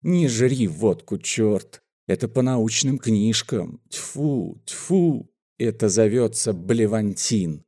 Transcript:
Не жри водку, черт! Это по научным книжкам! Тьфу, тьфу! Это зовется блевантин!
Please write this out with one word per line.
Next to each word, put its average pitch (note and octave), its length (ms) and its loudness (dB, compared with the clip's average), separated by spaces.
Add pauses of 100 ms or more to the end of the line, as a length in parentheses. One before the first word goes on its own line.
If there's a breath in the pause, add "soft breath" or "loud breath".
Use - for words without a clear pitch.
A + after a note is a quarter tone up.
Не F3 260 2
жри B2 400 2
водку, F#2+ 500 -2
черт! - 640 -2 (240)
Это F#2+ 220 -2
по A#2+ 120 -2
научным B2+ 580 0
книжкам! G#2+ 840 -2 (100)
Тьфу, C3+ 720 -4
тьфу! E3+ 680 0 (280)
Это A2 300 0
зовется A2 640 2
блевантин! G2+ 1160 0